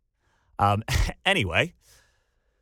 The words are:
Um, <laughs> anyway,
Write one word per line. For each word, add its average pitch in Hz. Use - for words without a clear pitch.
Um, 101
<laughs> -
anyway, 139